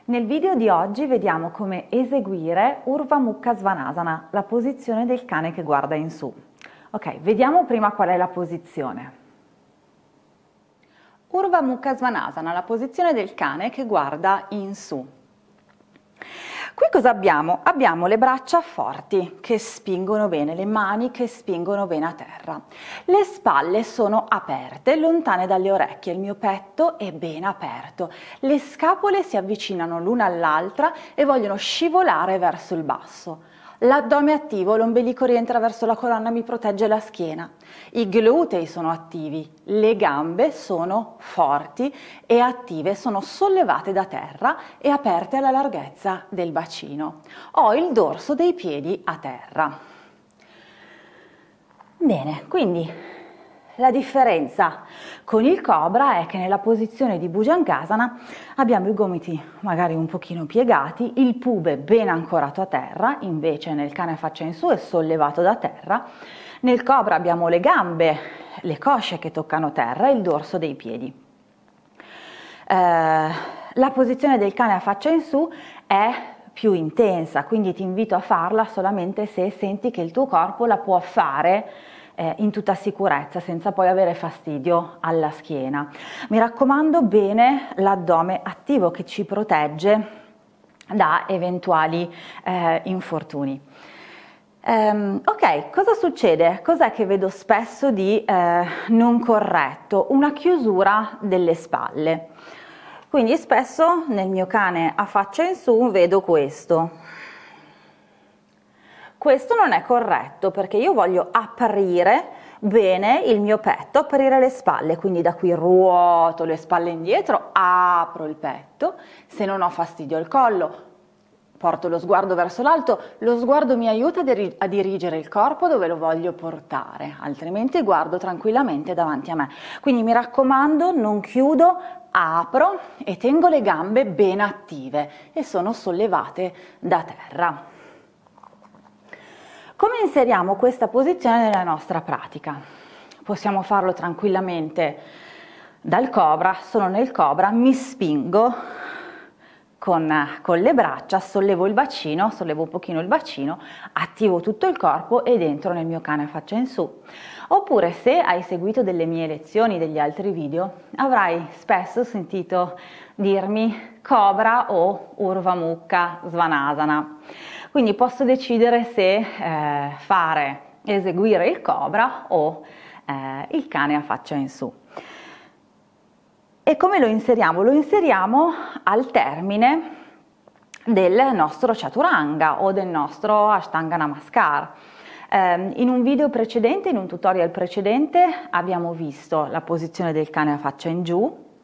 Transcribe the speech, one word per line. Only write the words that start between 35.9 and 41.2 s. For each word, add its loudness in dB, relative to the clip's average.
colonna, -2
mi -2
protegge -2
la 2
schiena. -10
I -2
glutei 2
sono -4
attivi, -8
le 2
gambe 0
sono -4